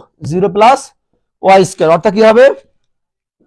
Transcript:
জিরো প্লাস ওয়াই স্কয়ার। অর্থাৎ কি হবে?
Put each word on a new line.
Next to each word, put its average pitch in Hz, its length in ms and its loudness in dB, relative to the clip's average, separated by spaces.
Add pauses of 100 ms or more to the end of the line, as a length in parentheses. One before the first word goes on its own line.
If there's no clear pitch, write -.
(300)
জিরো 190 260 -4
প্লাস 240 240 2 (680)
ওয়াই 190 160 4 (100)
স্কয়ার। 160 240 -4
অর্থাৎ 185 220 -2
কি 220 120 0
হবে? 233 160 2 (1000)